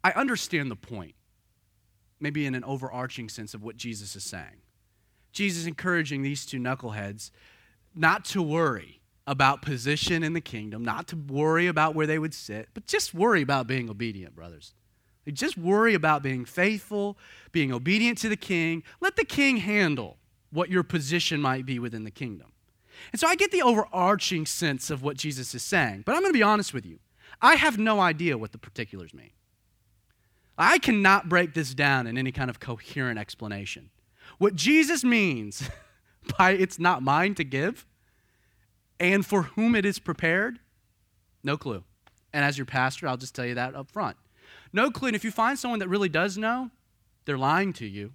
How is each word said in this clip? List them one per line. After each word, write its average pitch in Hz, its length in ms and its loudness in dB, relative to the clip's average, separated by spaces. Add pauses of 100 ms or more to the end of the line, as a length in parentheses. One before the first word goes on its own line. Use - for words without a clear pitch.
I 185 80 4
understand 180 600 -2
the 104 40 -10
point, 98 400 -14 (1040)
maybe 147 260 -4
in 131 100 -2
an 123 80 -6
overarching 127 640 -8
sense 104 240 -14
of 107 80 -14
what 110 160 -12
Jesus 104 380 -10
is 98 80 -12
saying. - 380 -14 (720)
Jesus 175 340 -2
encouraging 160 560 -2
these 139 240 -4
two 135 120 -8
knuckleheads 107 760 -8 (640)
not 165 300 2
to 196 160 -2
worry 147 600 -2 (260)
about 139 340 4
position 151 600 0
in 156 100 -2
the 165 80 -2
kingdom, 107 420 -10
not 131 240 -4
to 170 80 -10
worry 156 520 2
about 156 280 2
where 156 120 2
they 156 100 0
would 156 160 -4
sit, - 400 -12
but - 140 -14
just - 260 -2
worry 190 280 4
about 131 260 0
being 123 220 -2
obedient, 98 460 -8
brothers. 80 380 -18 (520)
Like, 151 100 -8
just 277 220 -4
worry 202 360 4
about 156 280 4
being 131 220 -4
faithful, 202 760 -2 (340)
being 143 200 2
obedient 202 480 2
to 220 100 -2
the 214 60 0
king. 165 480 -2 (160)
Let 381 160 0
the 453 100 2
king 277 320 2
handle 170 600 0 (320)
what 175 200 -2
your 180 140 2
position 160 580 -2
might 131 240 0
be 131 140 -6
within 113 240 -8
the 107 80 -12
kingdom. 104 400 -12 (600)
And 226 80 -6
so 320 80 4
I 359 80 4
get 381 160 2
the 359 100 2
overarching 190 840 2
sense 147 440 -4
of 139 120 -4
what 143 160 -4
Jesus 131 380 -8
is 120 80 -8
saying, 117 420 0
but 247 100 2
I'm 349 60 2
gonna 381 120 2
be 226 100 6
honest 208 300 4
with 120 120 -8
you. 82 140 -18 (420)
I 285 140 8
have 277 220 2
no 214 220 2
idea 165 380 2
what 107 140 -8
the 113 60 -18
particulars 98 560 -12
mean. 64 180 -20 (1300)
I 240 200 6
cannot 196 520 4
break 175 240 2
this 135 200 -2
down 135 320 2
in 117 120 -4
any 131 140 -2
kind 131 180 -4
of 120 100 -12
coherent 123 580 -6
explanation. 101 720 -10 (480)
What 196 180 2
Jesus 294 480 4
means 143 640 2 (320)
<laughs> - 380 -12
by 185 140 8
"it's 185 260 0
not 165 240 2
mine 156 340 2
to 165 80 -4
give" 139 440 -4 (1120)
and 185 260 4
"for 190 180 2
whom 226 300 2
it 202 120 4
is 196 120 2
prepared," 180 600 -2 (840)
no 143 140 0
clue. 107 260 -8 (480)
And 143 140 2
as 139 120 0
your 135 80 -6
pastor, 131 420 0
I'll 131 100 -2
just 131 160 -14
tell 127 120 -6
you 120 100 -4
that 127 180 -4
up 139 160 -12
front. 165 280 -6 (560)
No 233 180 2
clue. 262 160 -4
And 226 80 0
if - 80 -4
you 220 80 -4
find 240 260 0
someone 240 220 -4
that 185 80 -4
really 190 220 0
does 180 280 0
know, 233 340 -2 (540)
they're 143 120 -2
lying 165 360 2
to 117 120 -10
you. 101 300 -10